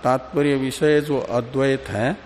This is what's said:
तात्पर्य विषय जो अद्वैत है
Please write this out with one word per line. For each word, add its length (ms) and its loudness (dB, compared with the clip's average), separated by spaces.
तात्पर्य 520 2
विषय 460 2
जो 180 -2
अद्वैत 680 -2
है 360 -2